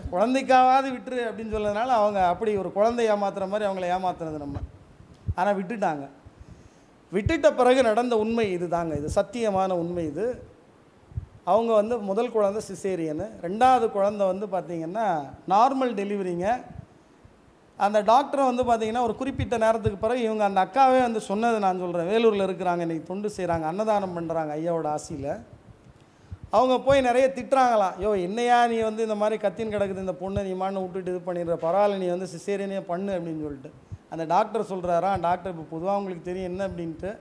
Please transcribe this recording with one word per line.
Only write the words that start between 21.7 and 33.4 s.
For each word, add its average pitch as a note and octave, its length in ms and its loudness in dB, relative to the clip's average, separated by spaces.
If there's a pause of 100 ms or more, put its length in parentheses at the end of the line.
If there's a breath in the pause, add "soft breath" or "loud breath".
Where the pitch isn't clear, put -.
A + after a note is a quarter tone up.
சொல்றேன், F3 280 -2
வேலூர்ல G#3 420 2
இருக்கிறாங்க, F3 300 -2
இன்னைக்கு E3 240 -4
தொண்டு G3+ 340 -6
செய்றாங்க, E3+ 240 -2
அன்னதானம் G3 520 0
பண்றாங்க D#3+ 420 -4
ஐயாவோட D#3+ 400 -2
ஆசியில. D3 460 -8 (1080 loud breath)
அவங்க B3+ 300 4
போய் C#4 220 4
நிறைய B3+ 340 4
திட்டுறாங்களாம், A#3+ 640 2
"யோ, G3+ 220 0
என்னையா A#3+ 460 4
நீ A#3 120 0
வந்து A3 220 -2
இந்த G#3+ 140 -2
மாதிரி G#3+ 320 0
கத்தின்னு A3 240 -6
கிடக்குது G3+ 260 -2
இந்த F#3+ 160 -4
பொண்ணு, G3 300 -4
நீ F#3 220 -4
மான்னு F#3+ 240 -4
விட்டுட்டு F3+ 260 -6
இது F3+ 180 -6
பண்ணிடுற, E3+ 240 -2
பரவாயில்ல G3 400 2
நீ F#3 100 -2
வந்து F3 200 -4 (100)
சிசேரியனே G3 440 -4
பண்ணு" F3+ 320 -6
அப்படின்னு E3+ 280 -6